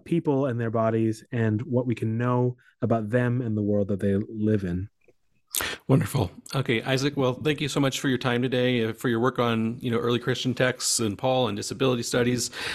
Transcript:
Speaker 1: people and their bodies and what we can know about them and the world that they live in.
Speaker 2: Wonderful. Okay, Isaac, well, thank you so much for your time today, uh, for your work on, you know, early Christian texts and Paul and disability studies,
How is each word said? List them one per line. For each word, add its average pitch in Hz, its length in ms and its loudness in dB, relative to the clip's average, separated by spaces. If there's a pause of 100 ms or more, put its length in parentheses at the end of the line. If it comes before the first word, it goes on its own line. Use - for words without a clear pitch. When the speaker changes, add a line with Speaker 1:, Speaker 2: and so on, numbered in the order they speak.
Speaker 1:
people 143 420 2
and 120 140 -2
their 113 100 -2
bodies 113 640 0
and 110 300 2
what 127 220 0
we 123 120 0
can 113 200 -2
know 123 400 0 (260)
about 110 280 0
them 123 300 2
and 110 160 -2
the 107 60 0
world 101 260 0
that 101 100 -2
they 98 160 0 (140)
live 107 340 0
in. 92 260 -4 (1000)
Speaker 2:
Wonderful. 120 420 2 (240)
Okay, 123 280 0
Isaac, 135 340 0
well, 131 160 2
thank 135 280 -2
you 147 80 -2
so 147 120 -2
much 135 180 0
for 143 100 -2
your 123 100 2
time 120 240 0
today, 123 420 2
uh, 110 80 -2
for 127 160 -4
your 113 100 2
work 127 220 0
on, 113 400 0
you 127 100 -4
know, 113 80 0
early 120 220 0
Christian 127 340 -2
texts - 460 0
and 104 180 -2
Paul 131 300 2
and 104 80 -4
disability 120 480 -2
studies, 123 480 0 (220)